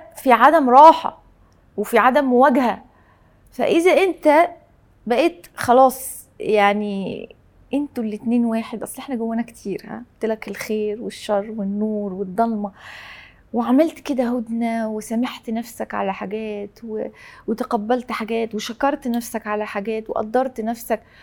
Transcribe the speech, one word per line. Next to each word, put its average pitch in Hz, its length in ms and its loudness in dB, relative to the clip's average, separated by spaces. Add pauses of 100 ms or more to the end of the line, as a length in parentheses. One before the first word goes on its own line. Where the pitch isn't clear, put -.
(160)
في 262 160 2
عدم 262 380 6
راحة 294 480 8 (580)
وفي 208 220 0
عدم 254 260 4
مواجهة. 247 600 2 (680)
فإذا 330 380 2
أنت 330 580 4 (580)
بقيت 240 480 0
خلاص، - 720 2 (140)
يعني 202 880 -2 (460)
انتوا 277 300 -4
الاتنين 226 400 -2
واحد، 226 380 -4
اصل - 160 -12
احنا 269 160 -10
جوانا 226 280 -4
كتير، - 420 -10
ها؟ 240 180 -12 (120)
قلت - 160 -8
لك 220 180 -6
الخير 214 540 -6
والشر 208 540 -6
والنور 208 560 -4
والضلمه، 202 580 -4 (840)
وعملت 247 480 2
كده 254 240 -2 (120)
هدنه 226 520 -4
وسامحت 226 640 -6
نفسك 226 440 -8
على 196 200 -2
حاجات 208 680 -10
و-، 214 220 -6 (400)
وتقبلت 226 640 -4
حاجات 226 420 -6
وشكرت 262 540 -4
نفسك 233 380 -6
على 208 200 -4
حاجات 220 440 -8
وقدرت 254 500 -4
نفسك 226 420 -6 (200)